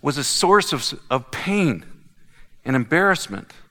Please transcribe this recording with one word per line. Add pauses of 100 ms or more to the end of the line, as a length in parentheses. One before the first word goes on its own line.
was
a
source
of, (100)
of
pain (760)
and
embarrassment (180)